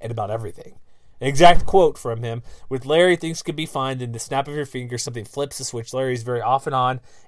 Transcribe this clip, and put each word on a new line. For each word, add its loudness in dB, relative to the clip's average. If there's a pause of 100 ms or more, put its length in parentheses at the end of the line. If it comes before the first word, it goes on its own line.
and -8
about -6
everything." -10 (460)
An -2
exact 8
quote 4
from -6
him, -6 (280)
"With -6
Larry, 6
things -6
could -6
be -6
fine. -4
Then -8
the -8
snap -4
of -10
your -4
finger, -8
something -8
flips -8
the -10
switch. -10
Larry -2
is -6
very -4
off 0
and -4
on. 0 (260)